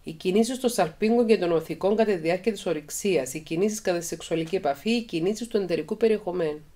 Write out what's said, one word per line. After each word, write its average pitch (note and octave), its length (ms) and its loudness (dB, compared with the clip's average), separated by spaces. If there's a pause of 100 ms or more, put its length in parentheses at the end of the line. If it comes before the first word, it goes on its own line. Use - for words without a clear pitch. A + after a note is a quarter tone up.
Οι D#3+ 100 -10
κινήσεις A3+ 480 0
των A#3+ 100 2
σαλπίγκων A3 560 2
και A3 120 6
των F3 140 2
οθικών E3 440 0
κατά A3 160 4
τη F3+ 60 0
διάρκεια F3+ 340 0
της G3 140 -12
ορυξίας, D#3 680 -2
οι D#3+ 60 -8
κινήσεις G3 400 -2
κατά F3 180 0
τη E3 60 -6
σεξουαλική E3 520 -4
επαφή, F#3 340 -2
οι A#3 120 2
κινήσεις G#3+ 460 -2
του - 80 -2
εντερικού F3 400 -2
περιεχομένου. F3+ 680 0 (120)